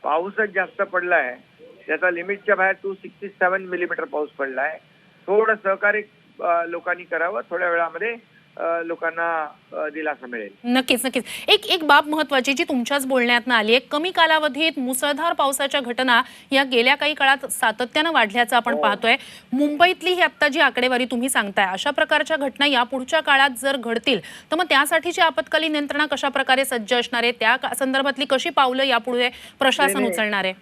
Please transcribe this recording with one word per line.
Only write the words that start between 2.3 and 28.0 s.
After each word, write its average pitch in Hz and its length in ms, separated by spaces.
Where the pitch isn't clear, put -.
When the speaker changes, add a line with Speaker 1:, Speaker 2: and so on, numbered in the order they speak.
Speaker 1:
बाहेर 190 180
टू 196 100
सिक्स्टी 196 340
सेव्हन 190 340
मिलीमीटर 175 420
पाऊस 147 260
पडला 131 320
आहे. 156 160
थोडं 214 360
सहकार्य, 202 380
अ, 170 220
लोकांनी 175 380
करावं, 170 460
थोड्या 175 200
वेळामध्ये, 170 680
अ, 165 240
लोकांना, 165 680
अ, 156 160
दिलासा 147 380
मिळेल. 117 220
Speaker 2:
नक्कीच, 254 420
नक्कीच. 247 180
एक, 415 180
एक 320 220
बाब 294 200
महत्त्वाची 285 460
जी 320 100
तुमच्याच 269 420
बोलण्यातनं 247 500
आली 214 160
आहे, 247 80
कमी 302 320
कालावधीत 320 680
मुसळधार 285 540
पावसाच्या 277 480
घटना 240 400
या 269 120
गेल्या 254 320
काही 294 180
काळात 269 320
सातत्यानं 254 680
वाढल्याचं 240 440
आपण 233 180
Speaker 1:
हो. - 80
Speaker 2:
पाहतोय. 220 340
मुंबईतली 320 560
ही 359 120
आत्ता 302 260
जी 294 120
आकडेवारी 254 460
तुम्ही 247 240
सांगताय, 208 360
अशा 190 260
प्रकारच्या 311 460
घटना 277 280
यापुढच्या 262 540
काळात 277 300
जर 277 160
घडतील, 233 420
तर 311 40
मग 349 140
त्यासाठीची 320 520
आपत्कालीन 311 540
यंत्रणा 294 300
कशा 285 240
प्रकारे 262 360
सज्ज 233 280
असणार 240 300
आहे, 240 80
त्या 233 240
का-, 262 180
संदर्भातली 269 520